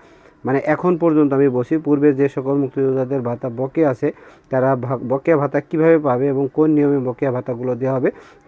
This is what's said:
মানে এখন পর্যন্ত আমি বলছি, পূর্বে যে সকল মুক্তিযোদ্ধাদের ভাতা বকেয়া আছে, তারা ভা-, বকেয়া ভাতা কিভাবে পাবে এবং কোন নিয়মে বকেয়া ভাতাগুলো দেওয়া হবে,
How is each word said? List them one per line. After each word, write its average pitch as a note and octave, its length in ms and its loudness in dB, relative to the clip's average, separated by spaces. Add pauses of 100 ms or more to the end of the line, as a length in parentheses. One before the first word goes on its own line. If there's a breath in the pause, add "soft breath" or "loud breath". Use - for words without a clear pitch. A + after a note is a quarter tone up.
(440 soft breath)
মানে B2+ 140 0
এখন D#3 400 0
পর্যন্ত D#3 340 2
আমি C#3 160 2
বলছি, B2 300 -2
পূর্বে D3 340 2
যে C#3 160 0
সকল C#3 280 -4
মুক্তিযোদ্ধাদের C3+ 640 -2
ভাতা A#2+ 300 -6
বকেয়া C3+ 400 -2
আছে, D3 220 -4 (380 loud breath)
তারা C3 260 2
ভা-, B2 220 -6 (100)
বকেয়া C#3 280 0
ভাতা C#3+ 240 0
কিভাবে D#3+ 380 2
পাবে C3+ 300 0
এবং C#3 240 0
কোন D#3 180 2
নিয়মে C#3+ 280 2
বকেয়া B2+ 340 -2
ভাতাগুলো B2 420 -4
দেওয়া C3 220 -2
হবে, C3+ 140 0 (380 loud breath)